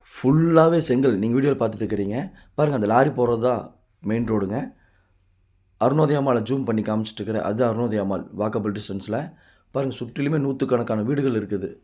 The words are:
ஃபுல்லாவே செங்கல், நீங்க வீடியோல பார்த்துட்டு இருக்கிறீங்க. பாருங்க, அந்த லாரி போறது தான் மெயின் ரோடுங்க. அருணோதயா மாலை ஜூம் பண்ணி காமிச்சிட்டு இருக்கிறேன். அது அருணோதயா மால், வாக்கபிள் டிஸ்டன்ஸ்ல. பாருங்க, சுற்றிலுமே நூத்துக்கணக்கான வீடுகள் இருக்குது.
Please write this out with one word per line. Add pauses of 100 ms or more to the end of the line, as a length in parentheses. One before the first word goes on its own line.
ஃபுல்லாவே
செங்கல்,
நீங்க
வீடியோல
பார்த்துட்டு
இருக்கிறீங்க. (240)
பாருங்க,
அந்த
லாரி
போறது
தான் (240)
மெயின்
ரோடுங்க. (1080)
அருணோதயா
மாலை
ஜூம்
பண்ணி
காமிச்சிட்டு
இருக்கிறேன்.
அது
அருணோதயா
மால்,
வாக்கபிள்
டிஸ்டன்ஸ்ல. (380)
பாருங்க,
சுற்றிலுமே
நூத்துக்கணக்கான
வீடுகள்
இருக்குது.